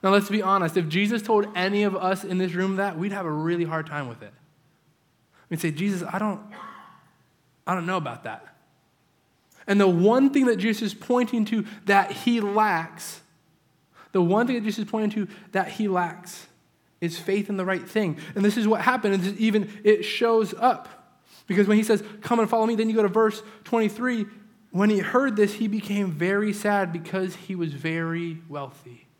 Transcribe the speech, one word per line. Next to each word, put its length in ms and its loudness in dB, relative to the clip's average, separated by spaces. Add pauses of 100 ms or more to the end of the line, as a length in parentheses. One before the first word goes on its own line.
Now, 100 4
let's 180 4
be 120 0
honest. 360 2
If 100 0
Jesus 340 0
told 340 2
any 280 0
of 120 0
us 280 -2
in 140 -4
this 160 -2
room 240 -2
that, 200 -2
we'd 140 -4
have 140 -6
a 60 -4
really 340 -2
hard 200 -4
time 220 -8
with 160 -14
it. 100 -20 (1160)
We'd 100 -6
say, 120 -2
"Jesus, 380 -4
I 100 -4
don't, 220 -4 (1200)
I 100 -2
don't 100 -4
know 120 -2
about 260 -8
that." 320 -14 (1120)
And 120 4
the 80 8
one 420 6
thing 160 4
that 120 2
Jesus 240 0
is 120 -4
pointing 520 0
to 200 -2 (200)
that 260 4
he 300 0
lacks, 800 -2 (920)
the 100 2
one 260 4
thing 80 0
that 80 -4
Jesus 220 -4
is 40 -16
pointing 380 -2
to 60 -16 (180)
that 180 -2
he 180 -4
lacks 600 -4 (520)
is 200 -6
faith 280 -2
in 100 -4
the 80 -2
right 220 -2
thing. 300 0 (160)
And 100 0
this 140 2
is 100 0
what 140 2
happened. 320 2
And 100 0
this 140 -4
even, 320 2 (140)
it 200 6
shows 520 0
up. 340 0 (560)
Because 220 4
when 100 6
he 60 4
says, 200 2 (180)
"Come 180 0
and 100 2
follow 160 2
me," 100 0
then 140 0
you 60 0
go 80 4
to 40 4
verse 340 2 (220)
twenty-three. 640 0 (460)
When 180 4
he 100 4
heard 360 2
this, 180 2
he 140 -2
became 440 -4
very 400 0
sad 400 0
because 440 -6
he 200 -12
was 180 -4
very 760 -4
wealthy. 580 -14 (120)